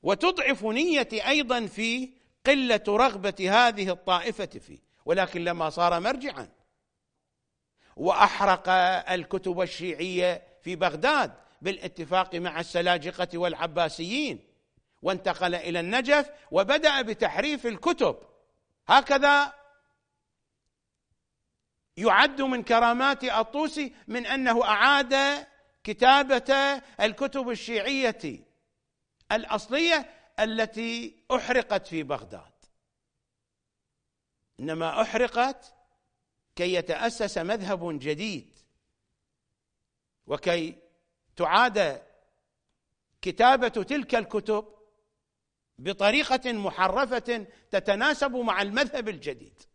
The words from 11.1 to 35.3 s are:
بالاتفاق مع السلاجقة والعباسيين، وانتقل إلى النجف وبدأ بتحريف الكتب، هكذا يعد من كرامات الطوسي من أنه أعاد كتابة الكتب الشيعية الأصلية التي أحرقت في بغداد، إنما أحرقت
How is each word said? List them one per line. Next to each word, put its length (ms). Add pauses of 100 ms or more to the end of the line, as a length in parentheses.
بالاتفاق 720
مع 260
السلاجقة 760
والعباسيين، 1120 (520)
وانتقل 520
إلى 260
النجف 500 (200)
وبدأ 520
بتحريف 640
الكتب، 520 (680)
هكذا 680 (2500)
يعد 460
من 200
كرامات 640
الطوسي 680 (140)
من 180
أنه 380
أعاد 840 (380)
كتابة 1000 (180)
الكتب 500
الشيعية 960 (840)
الأصلية 800 (300)
التي 760 (140)
أحرقت 560
في 160
بغداد، 500 (2000)
إنما 420
أحرقت 720 (840)